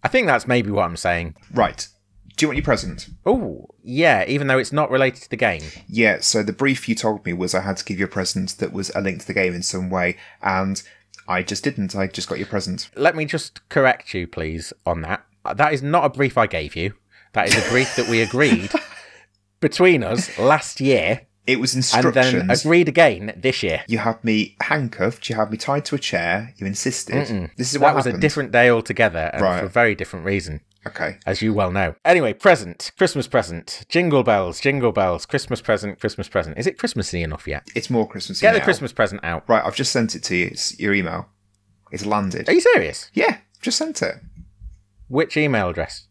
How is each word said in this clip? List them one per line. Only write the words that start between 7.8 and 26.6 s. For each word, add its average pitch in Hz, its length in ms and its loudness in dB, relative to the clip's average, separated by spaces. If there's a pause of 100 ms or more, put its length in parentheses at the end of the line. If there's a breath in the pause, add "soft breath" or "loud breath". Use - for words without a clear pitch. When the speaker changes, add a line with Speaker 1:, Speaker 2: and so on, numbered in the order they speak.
Speaker 2:
give 95 160 -8
you 98 60 0
a 92 40 -8
present 92 500 -4
that 95 120 -4
was 95 240 -6
a 101 60 0
link 95 200 -4
to - 60 -16
the 95 60 -8
game 92 200 0
in 87 100 -6
some 92 260 -4
way, 90 260 -2 (260 loud breath)
and 95 400 -2 (460 soft breath)
I 90 160 -2
just - 220 -6
didn't. 104 320 -4
I 95 100 -2
just - 220 -8
got - 80 -4
your 98 100 -6
present. 92 480 -6
Speaker 1:
Let 151 200 2
me 156 100 -2
just - 420 -8
correct - 460 2
you, 90 140 -2
please, 80 440 -6 (140)
on 82 160 -2
that. 85 240 -6 (180)
Uh, - 120 -4
that 151 180 2
is 131 100 -2
not 151 220 2
a 139 40 4
brief 131 280 0
I 110 100 4
gave - 300 -6
you. 90 160 -4 (400 soft breath)
That 104 160 2
is 101 80 4
a 107 120 -2
brief 127 280 2
that 123 100 -2
we 113 140 2
agreed 117 500 0 (440 loud breath)
Speaker 2:
<laughs> - 440 -20
Speaker 1:
between 170 440 4
us 110 360 -4
last 143 400 2
year. 117 460 2 (220)
Speaker 2:
It 131 120 2
was 123 140 0
Speaker 1:
And 127 100 0
then 127 220 4 (300)
Speaker 2:
instructions. - 280 2
Speaker 1:
agreed 170 240 6
again 120 480 4
this - 280 0
year. 80 240 0
Speaker 2:
You 113 120 0
had 113 240 -2
me 107 380 0
handcuffed, 117 680 -2
you 117 60 -2
had 107 140 0
me 110 80 -6
tied 143 280 -2
to - 100 -4
a 139 40 -2
chair, 90 580 -2
you 98 100 -6